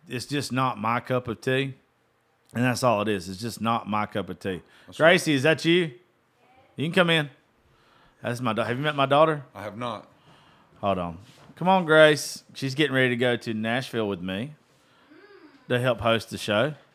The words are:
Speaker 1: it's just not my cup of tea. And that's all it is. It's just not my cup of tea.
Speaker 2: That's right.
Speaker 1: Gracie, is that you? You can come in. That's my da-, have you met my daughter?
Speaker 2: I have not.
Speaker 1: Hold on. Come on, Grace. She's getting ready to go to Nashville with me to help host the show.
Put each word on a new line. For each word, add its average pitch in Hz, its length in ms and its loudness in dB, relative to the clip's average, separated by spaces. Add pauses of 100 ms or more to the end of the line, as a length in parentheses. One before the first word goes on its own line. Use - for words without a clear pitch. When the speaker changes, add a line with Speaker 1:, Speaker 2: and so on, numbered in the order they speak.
Speaker 1:
it's 123 160 -8
just 139 260 -6
not 127 280 -2
my 113 200 -2
cup 127 280 -4
of 110 140 -8
tea. 135 340 -2 (760)
And 117 100 -2
that's 123 200 0
all 110 180 2
it 107 80 -2
is. 92 200 -4
It's 95 120 -10
just 113 200 -10
not 110 280 -2
my 107 160 -2
cup 95 240 -8
of 90 100 -12
tea. 92 220 -6 (240)
Speaker 2:
That's - 140 -20
right. 156 100 8
Speaker 1:
Gracie, 165 240 4
is 131 100 0
that 156 220 2
you? 170 260 2 (840)
You 131 100 -4
can 170 80 -6
come 175 160 4
in. 156 200 0 (920)
That's 120 180 -6
my 117 120 0
da-, 110 100 0
have 117 140 -2
you 143 60 -6
met 147 120 -2
my 139 100 2
daughter? 147 380 2 (100)
Speaker 2:
I 98 100 -14
have 104 140 -12
not. 117 300 -10 (760)
Speaker 1:
Hold 98 160 0
on. 87 200 -6 (380)
Come 170 120 -2
on, 185 180 4
Grace. 151 580 6 (100)
She's 131 220 -6
getting 139 200 0
ready 127 140 4
to 123 60 0
go 120 200 0
to 117 180 -8
Nashville 113 540 -4
with 98 140 -4
me 98 320 -8 (1160)
to 123 100 2
help 123 220 0
host 113 280 2
the 104 80 -10
show. 113 360 0 (220)